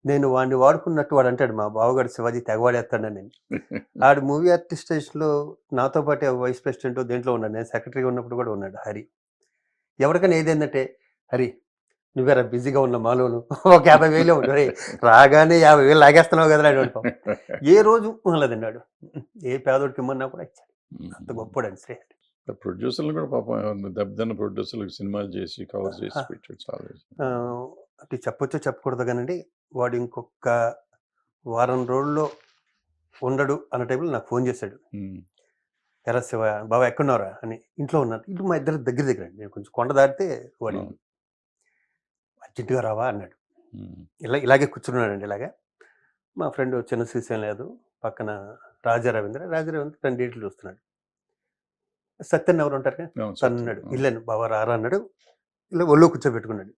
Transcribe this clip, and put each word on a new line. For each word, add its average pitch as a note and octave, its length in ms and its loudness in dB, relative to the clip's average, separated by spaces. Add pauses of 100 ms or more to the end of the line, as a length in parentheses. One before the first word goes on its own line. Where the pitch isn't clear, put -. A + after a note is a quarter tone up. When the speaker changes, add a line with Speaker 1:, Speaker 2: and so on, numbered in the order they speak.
Speaker 1:
నేను C#3+ 240 2
వాడిని C3 260 2
వాడుకున్నట్టు D3 600 2
వాడు B2+ 140 4
అంటాడు, B2+ 240 0
మా G#2+ 160 -4
బావగాడు A#2+ 400 0
శివాజీ A#2+ 320 -6
తెగవాడేస్తాడని. A2+ 800 -2 (280)
Speaker 2:
<laughs> - 380 -10 (160)
Speaker 1:
ఆడు C#3 160 6
మూవీ D3 300 0
ఆర్టిస్ట్ F3 340 -2
స్టేషన్‌లో D3+ 460 -4 (420)
నాతో C3+ 300 -2
పాటే C#3+ 260 -2
వైస్ B2+ 360 -4
ప్రెసిడెంట్ B2+ 360 -6
దేంట్లో B2 340 -4
ఉన్నాడు, A2 180 -6
నేను A2+ 120 -8
సెక్రటరీగా B2+ 440 -6
ఉన్నప్పుడు B2 260 -6
కూడా A#2+ 160 -6
ఉన్నాడు G2 260 -10
హరి. G#2+ 260 -12 (1000)
ఎవరికైనా E3+ 360 4
ఏదైందంటే, D3+ 460 0 (500)
"హరి, B2+ 160 -2 (680)
నువ్వేరా B2+ 260 2
బిజీగా B2 380 -2
ఉన్న B2 160 0
మాలోను, A#2+ 420 -2 (120)
<laughs> E3+ 320 8
ఒక D#3 60 6
యాభై D#3 200 8
వేలు E3 240 4
ఇవ్వు." D3 100 4
"ఒరేయ్, C#3 280 2 (340)
రాగానే C#3+ 540 10
యాభై D3+ 260 8
వేలు D3+ 140 8
లాగేస్తున్నావు D#3 520 8
కదరా" D3+ 180 6
అని C3+ 100 4
వాడు B2+ 140 0
పాపం. A#2 200 -6 (120)
Speaker 2:
<laughs> - 400 -8
Speaker 1:
ఏ E3+ 180 8
రోజు A3 260 4 (180)
అనలేదండి B2 400 0
వాడు. A2+ 140 -10 (640)
ఏ B2+ 140 -6
పేదోడికి C3+ 420 -2
ఇమ్మన్నా C3 260 -6
కూడా E3 160 -14
ఇచ్చాడు. - 300 -20 (200)
Speaker 2:
మ్మ్. F2 220 -18
Speaker 1:
అంత - 180 -18
గొప్పోడండి A2+ 480 -10
శ్రీహరి. - 340 -20 (380)
Speaker 2:
ప్రొడ్యూసర్లు B2 600 -8
కూడా D#3 140 -6
పాపం A#2 340 -8
ఏమన్నా G2+ 280 -8
దెబ్బతిన్న G#2 440 -8
ప్రొడ్యూసర్లకు G2+ 560 -10
సినిమాలు G2+ 400 -10
చేసి, F#2+ 360 -12
కవర్ G2 300 -10
చేసి G#2 240 -12
Speaker 1:
ఆ. C3+ 40 -8
Speaker 2:
పెట్టాడు - 380 -18
చాలా. - 280 -16 (320)
Speaker 1:
ఆ, C3+ 60 -6 (720)
అంటే - 180 -14
చెప్పొచ్చో C3+ 420 -8
చెప్పకూడదో B2+ 460 -6
కానండి, B2 320 -6 (380)
వాడు B2 220 -4
ఇంకొక B2 520 -10 (1000)
వారం B2 400 -2
రోజుల్లో D3 380 -2 (1000)
ఉండడు C3+ 500 -4
అన్న B2 120 -6
టైంలో C3 280 -4
నాకు A#2 140 -8
ఫోన్ B2 200 -4
చేశాడు. A2 300 -8 (180)
Speaker 2:
మ్మ్. G2 240 -14 (880)
Speaker 1:
"ఎరా A#2+ 140 -2
శివ, A#2 220 -6 (200)
బావ A2+ 220 0
ఎక్కడున్నావురా?" A#2+ 460 -2 (120)
అని. A2+ 140 -12 (220)
"ఇంట్లో D3 220 -2
ఉన్నాను." A2+ 280 -4
ఇల్లు F#3+ 140 -10
మా F3 140 -2
ఇద్దరు D3+ 200 -4
దగ్గర B2 280 -4
దగ్గర C3 200 -4
అండి, - 140 -20
నేను G#2 120 -16
కొంచెం G2+ 240 -18
కొండ B2 180 -4
దాటితే C#3 340 2 (360)
వాడి G#2 140 -6
ఇల్లు. F2+ 120 -10
Speaker 2:
అవును. F2 100 -20 (1400)
Speaker 1:
"అర్జెంటుగా B2+ 380 -6
రావా?" A2 280 -4
అన్నాడు. G2+ 280 -10 (380)
Speaker 2:
మ్మ్. G2 280 -20 (180)
Speaker 1:
ఇలా, C3+ 180 -4
ఇలాగే C3+ 280 4
కూర్చున్నాడండి A2 580 -6
ఇలాగే. G#2 240 -10 (880)
మా D#3+ 120 -6
ఫ్రెండ్ B2+ 280 -6
చిన్న A2+ 280 -6
శ్రీశైలం A2+ 380 -8
లేదు, G#2+ 220 -10 (380)
పక్కన A2 280 -10 (560)
రాజా A#2 240 0
రవీంద్ర, A2 340 -8
రాజా D#3+ 280 -8
రవీంద్ర D3+ 260 -10
తన B2+ 180 -4
డేట్లు A#2+ 280 -8
చూస్తున్నాడు. G#2 360 -16 (1400)
సత్యన్ E3 400 0
ఎవరు D3 140 -2
ఉంటారు C3+ 200 -4
కదా, E3 120 -14
Speaker 2:
అవును, A2+ 180 -10
Speaker 1:
తను G#2 100 -10
Speaker 2:
సత్యన్. A#2+ 240 -2
Speaker 1:
అన్నాడు, A#2 220 -8
Speaker 2:
అవును. - 120 -14
Speaker 1:
"వెళ్ళాను B2+ 280 -4
బావ A2+ 260 -6
రారా" A2 280 -2
అన్నాడు. A#2+ 240 -4 (760)
ఇలా F3 120 -2
ఒళ్ళో D#3+ 240 8
కూర్చోబెట్టుకున్నాడు. A2 680 -6